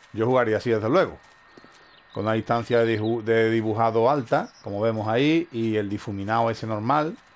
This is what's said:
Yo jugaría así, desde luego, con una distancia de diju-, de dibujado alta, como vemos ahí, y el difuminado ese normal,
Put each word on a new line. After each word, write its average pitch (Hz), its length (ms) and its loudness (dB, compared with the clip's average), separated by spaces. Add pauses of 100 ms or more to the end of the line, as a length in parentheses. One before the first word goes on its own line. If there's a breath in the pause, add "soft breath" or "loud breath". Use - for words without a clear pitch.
(120)
Yo 110 140 -2
jugaría 117 320 2
así, 123 100 -4
desde 110 220 0
luego, 143 260 2 (960 loud breath)
con 104 120 -6
una 110 100 0
distancia 117 460 0
de 113 200 2
diju-, 113 220 -2
de 113 280 4
dibujado 113 600 2
alta, 147 400 -2 (120)
como 101 200 -6
vemos 110 260 0
ahí, 151 420 2
y 113 260 -2
el 101 120 -2
difuminado 104 600 -2
ese 110 160 -8
normal, 139 500 -2 (200)